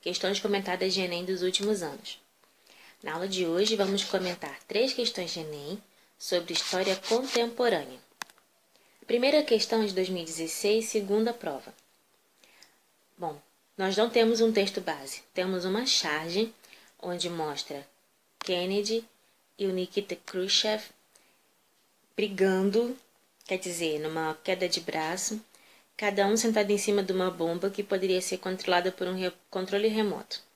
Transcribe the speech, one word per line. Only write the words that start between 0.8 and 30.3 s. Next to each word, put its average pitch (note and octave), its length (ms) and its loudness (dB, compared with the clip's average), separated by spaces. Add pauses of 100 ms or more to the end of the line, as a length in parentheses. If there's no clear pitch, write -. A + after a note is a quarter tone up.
de F#3+ 80 0
enem F3 220 -2
dos F3+ 180 -4
últimos G3 400 0
anos. C#3+ 380 -10 (840)
Na D3+ 120 -8
aula F3 140 -4
de F#3 180 0
hoje, G3 300 2
vamos G3 280 2
comentar F3 640 -4
três B3 260 2
questões F#3+ 380 -2
de E3+ 80 -6
enem D3+ 420 -8 (360)
sobre E3+ 360 -2
história F#3 420 0 (120)
contemporânea. A#3 920 2 (1080)
Primeira C4+ 340 4
questão A3+ 440 2
de G3 80 -2
dois F#3 160 0
mil F3+ 120 -2
e D#3+ 40 -6
dezesseis, F#3 640 0
segunda G#3+ 440 2
prova. D3+ 400 -8 (1400)
Bom, D#3 220 -6 (380)
nós F#3+ 180 0
não A3 140 4
temos A3+ 320 6
um A3+ 100 6
texto G3 300 2
base, C#3+ 400 -8 (120)
temos F#3 300 0
uma G3+ 220 0
charge F3 680 0 (480)
onde F3 280 -4
mostra D3+ 580 -6 (520)
Kennedy G3+ 680 0 (520)
e G3+ 80 -2
o F#3+ 60 0
Nikita F#3 440 -2
Khrushchev G3 680 0 (1300)
brigando, G3 840 2 (480)
quer F#3+ 120 -4
dizer, E3+ 420 -2
numa D#3 440 -4
queda F#3 240 0
de E3+ 140 -2
braço, F3 600 -4 (540)
cada G3+ 320 2
um G#3+ 80 4
sentado A3 340 4
em G#3 80 4
cima G3+ 240 2
de F#3+ 120 -2
uma F#3 180 2
bomba E3+ 380 -2
que F#3+ 120 -6
poderia F#3 400 0
ser F#3 160 -4
controlada F#3 540 0
por F#3 160 -4
um F#3 80 -2
re-, F#3 180 -2 (160)
controle G3 380 0
remoto. G#3 540 0 (140)